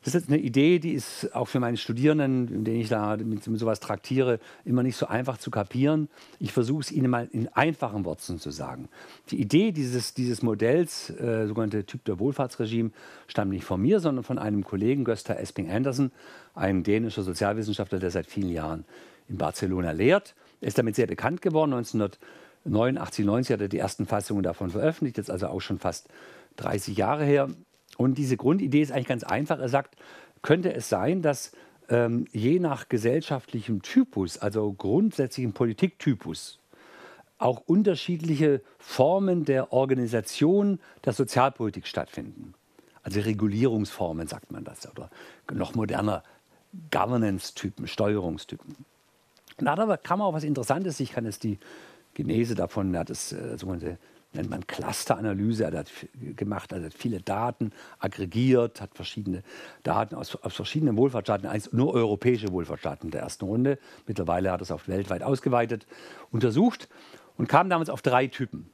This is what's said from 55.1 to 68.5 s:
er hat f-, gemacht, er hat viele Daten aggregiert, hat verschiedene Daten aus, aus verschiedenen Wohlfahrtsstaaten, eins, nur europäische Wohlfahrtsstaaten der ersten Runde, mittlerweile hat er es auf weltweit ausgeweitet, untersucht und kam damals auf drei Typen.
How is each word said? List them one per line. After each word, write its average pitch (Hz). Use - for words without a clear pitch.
er 80
hat 73
f-, -
gemacht, 101
er 90
hat 78
viele 107
Daten 110
aggregiert, 117
hat -
verschiedene 95
Daten 107
aus, -
aus -
verschiedenen 127
Wohlfahrtsstaaten, 110
eins, -
nur 139
europäische 110
Wohlfahrtsstaaten 80
der -
ersten -
Runde, 127
mittlerweile 92
hat 87
er 90
es -
auf 80
weltweit 92
ausgeweitet, 120
untersucht 120
und 117
kam 180
damals 165
auf -
drei 131
Typen. -